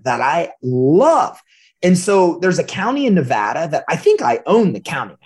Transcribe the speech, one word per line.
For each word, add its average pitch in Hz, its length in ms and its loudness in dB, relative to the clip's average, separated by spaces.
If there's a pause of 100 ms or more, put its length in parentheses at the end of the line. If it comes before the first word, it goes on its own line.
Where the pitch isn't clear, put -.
that 120 160 -2
I 156 320 -2 (100)
love. 151 760 2 (440)
And 180 120 4
so 180 460 2
there's 180 160 0
a 170 60 -2
county 262 420 -4
in 220 80 2
Nevada 127 560 -2
that 151 180 -4
I 160 100 -2
think 415 260 0
I 120 240 0
own 196 260 2
the 101 60 -10
county. 123 360 -8 (100)